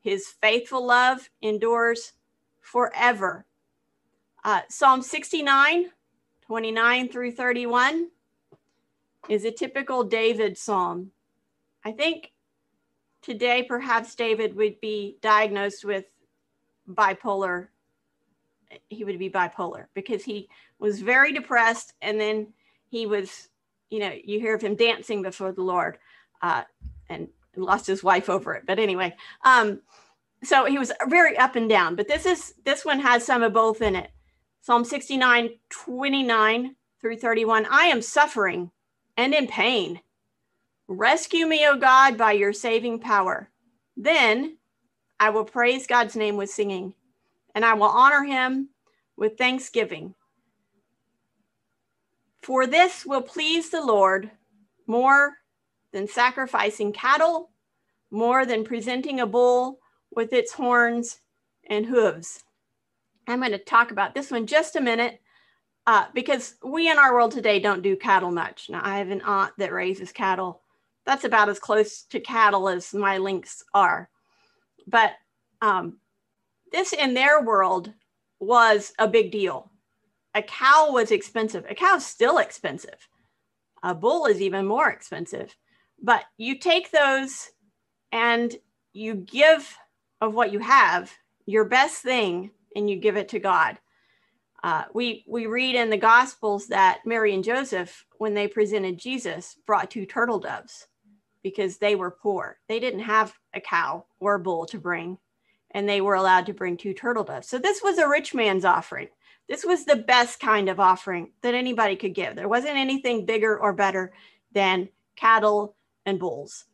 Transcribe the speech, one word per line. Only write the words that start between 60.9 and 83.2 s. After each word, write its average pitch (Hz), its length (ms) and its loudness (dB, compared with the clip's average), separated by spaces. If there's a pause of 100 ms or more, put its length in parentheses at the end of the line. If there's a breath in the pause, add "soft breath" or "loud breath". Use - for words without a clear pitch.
and 214 180 -2
hooves." 202 560 0 (840)
I'm 240 140 -4
gonna 240 160 -4
talk 233 340 2
about 202 240 -4
this 277 160 -8
one 226 160 -4
just 311 300 0
a 311 60 -2
minute, 240 400 -2 (640)
uh, 220 260 4
because 254 500 -4
we 320 280 0
in 302 80 4
our 269 160 8
world 233 180 4
today 214 260 2
don't 196 220 0
do 190 160 0
cattle 190 340 2
much. - 380 -6
Now, 170 160 -10
I 202 140 -4
have 196 120 -6
an 202 120 -6
aunt 196 340 -2
that 185 160 -4
raises 185 400 -6
cattle. 185 480 -4 (460)
That's 269 180 -2
about 214 240 4
as 202 100 -4
close 214 440 0
to - 180 -8
cattle 208 480 2
as 180 240 -6
my 196 240 0
links 190 460 -6 (100)
are. 170 380 2 (760)
But, 220 260 4 (500)
um, 185 380 -2 (720)
this 359 220 -2
in 285 220 0
their 285 260 4
world 196 540 0 (460)
was 220 580 4
a 220 100 2
big 202 220 2
deal. 175 400 -6 (640)
A 214 80 -2
cow 285 500 4
was 226 180 2
expensive. 220 580 -2
A 202 60 -10
cow's 359 300 2
still 247 340 0
expensive. - 680 -8 (760)